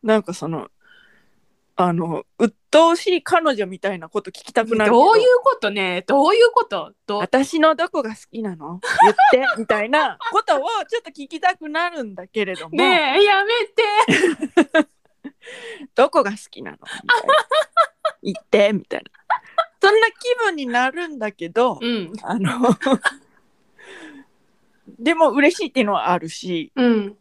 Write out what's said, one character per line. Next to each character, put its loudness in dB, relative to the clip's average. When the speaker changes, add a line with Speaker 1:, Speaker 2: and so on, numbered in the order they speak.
Speaker 1:
な 2
ん -10
か -10
そ -10
の、 -8
あ 2
の、 -4
鬱 0
陶 6
し -2
い -4
彼 0
女 -4
み -14
た -6
い -10
な -18
こ -6
と -16
聞 -20
き -20
た 2
く -2
な 2
る 4
け 4
ど。 6
Speaker 2:
ど 6
う 6
い 4
う -
こ 2
と -4
ね？ -4
ど 2
う 2
い 4
う 6
こ 0
と？ -8
ど -6
う -4
Speaker 1:
「私 -2
の 4
ど -4
こ -4
が -6
好 -14
き -12
な -8
の？ -14
言 6
っ -2
て」 2
<laughs> -10
み -6
た 0
い -8
な 0
こ 0
と 0
を -2
ち -8
ょ -4
っ -16
と -20
聞 -18
き -12
た 0
く -16
な -4
る -10
ん -16
だ -16
け -4
れ -8
ど -14
も。 -6
Speaker 2:
ね 2
え、 6
や 2
め -2
て。 0
Speaker 1:
<laughs> -20
「ど 4
こ 0
が -4
好 -10
き -18
な -14
の？」 -20
み -20
た -14
い -2
な。 4
「言 -6
っ -20
て」 4
み -4
た -8
い -10
な。 -20
そ 6
ん 6
な 4
気 -4
分 -2
に -6
な 0
る -8
ん -14
だ -6
け -12
ど、 0
Speaker 2:
う -6
ん。 -4
Speaker 1:
あ -6
の、 2
<laughs> -20
で -2
も 2
嬉 2
し -8
い -8
っ -20
て 0
い 2
う 0
の -2
は -2
あ 2
る -8
し、 -8
Speaker 2:
う 0
ん。 0